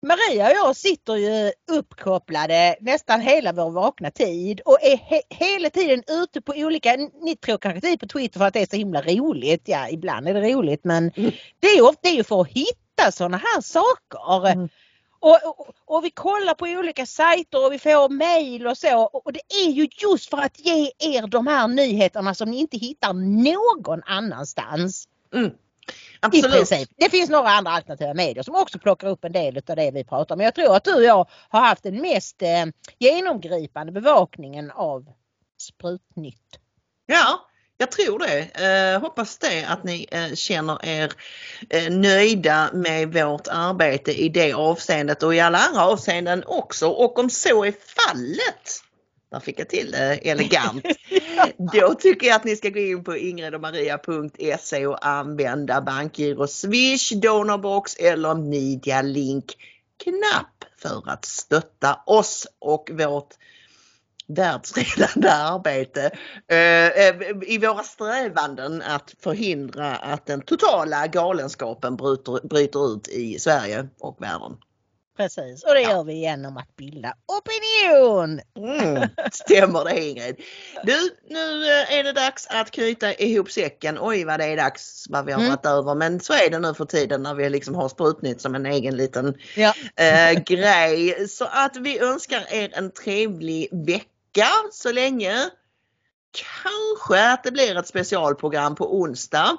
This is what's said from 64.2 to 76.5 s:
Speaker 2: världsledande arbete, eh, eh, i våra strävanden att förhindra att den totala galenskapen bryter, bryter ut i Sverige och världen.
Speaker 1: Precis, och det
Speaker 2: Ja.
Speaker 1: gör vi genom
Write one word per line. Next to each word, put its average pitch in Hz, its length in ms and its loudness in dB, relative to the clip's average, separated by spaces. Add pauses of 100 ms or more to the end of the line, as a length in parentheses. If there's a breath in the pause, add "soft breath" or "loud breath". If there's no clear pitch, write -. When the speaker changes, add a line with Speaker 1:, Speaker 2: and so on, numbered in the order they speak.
Speaker 2:
världsledande - 1040 -2
arbete, 147 800 0 (380 loud breath)
eh, 170 380 6
eh, 185 280 6 (320)
i 220 120 -2
våra 214 240 0
strävanden 165 1000 -6
att 139 380 -6
förhindra 147 760 -6
att 143 300 -8
den 143 160 -6
totala 160 640 0
galenskapen 139 920 -4
bryter, 131 520 -4
bryter 143 460 0
ut 107 140 -14
i 113 300 -8
Sverige 131 500 -2 (120)
och 135 220 -14
världen. 82 340 -10 (600)
Speaker 1:
Precis, 143 480 -8
och 302 100 4
det 269 60 6
Speaker 2:
Ja. 233 100 0
Speaker 1:
gör 180 140 0
vi 156 100 -10
genom 143 420 -6